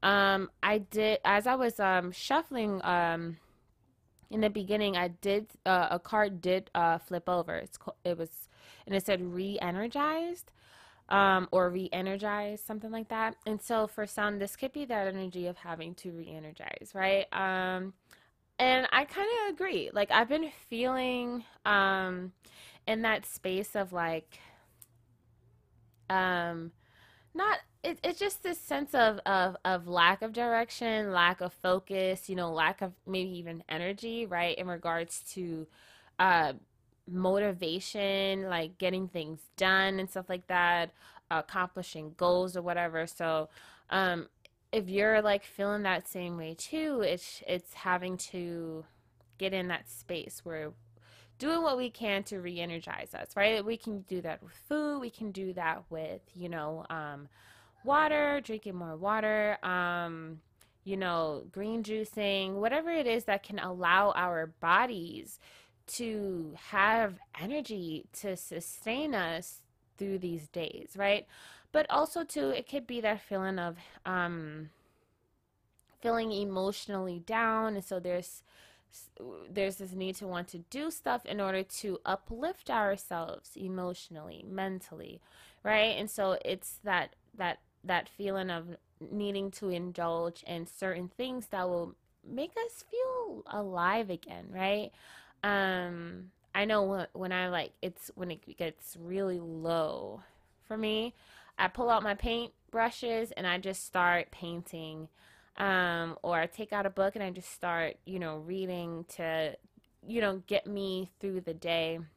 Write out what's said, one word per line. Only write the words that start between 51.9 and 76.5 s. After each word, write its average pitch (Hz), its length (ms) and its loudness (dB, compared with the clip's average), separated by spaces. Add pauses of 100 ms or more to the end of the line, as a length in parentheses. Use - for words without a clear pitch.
to 196 160 -8
re-energize 170 760 -8
us, - 220 -8
right? 208 280 4
We 226 120 -2
can 214 260 -8
do 185 200 -4
that 160 200 -6
with 170 100 -20 (160)
food. 294 300 0
We 247 100 -6
can 220 220 -8
do 190 240 -6
that 170 340 -2
with, 160 320 -8 (140)
you 175 140 -8
know, 160 420 -6
um, 147 380 -10 (560)
water, 294 580 4
drinking 214 320 -8
more 165 220 -8
water, 214 680 2
um, 170 760 -2 (440)
you 196 120 -4
know, 165 560 0
green 214 320 -4
juicing, 202 720 0
whatever 254 360 2
it 320 160 2
is 226 180 2
that 202 200 0
can 202 160 -6
allow 180 500 6
our 170 380 0 (120)
bodies 185 800 2 (480)
to 196 680 -4 (160)
have 208 440 4 (260)
energy 220 720 -4
to 190 240 -6
sustain 240 800 -6
us 175 480 -4 (340)
through 196 220 -2
these 170 300 -6
days, - 480 -8
right? 202 300 2 (460)
But 302 160 4
also, 320 360 2
too, 277 260 -2
it 247 180 -4
could 269 180 -6
be 240 140 -4
that 214 220 0
feeling 190 360 -2
of, 170 180 -4 (280)
um, 165 640 -4 (1300)
feeling 226 320 0
emotionally 196 880 -4